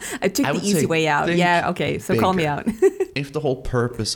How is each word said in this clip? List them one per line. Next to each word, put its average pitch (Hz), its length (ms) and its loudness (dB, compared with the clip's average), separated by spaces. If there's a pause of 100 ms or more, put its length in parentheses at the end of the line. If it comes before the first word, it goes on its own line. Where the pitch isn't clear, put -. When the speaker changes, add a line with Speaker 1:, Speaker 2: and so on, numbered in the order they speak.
(220)
Speaker 1:
I 196 80 0
took 277 160 0
Speaker 2:
I - 60 0
Speaker 1:
the - 80 0
Speaker 2:
would - 40 -4
Speaker 1:
easy 196 180 2
Speaker 2:
say 196 40 2
Speaker 1:
way 160 220 2
out. 151 200 2
Speaker 2:
think 175 120 0
Speaker 1:
Yeah, 175 300 2
okay, 147 300 -2
so - 200 -2
call 185 140 2
me 185 100 0
Speaker 2:
bigger. 147 80 0
Speaker 1:
out. 143 140 -6
<laughs> 381 500 0
Speaker 2:
If 139 180 -6
the 143 80 -2
whole 135 160 0
purpose 120 580 -2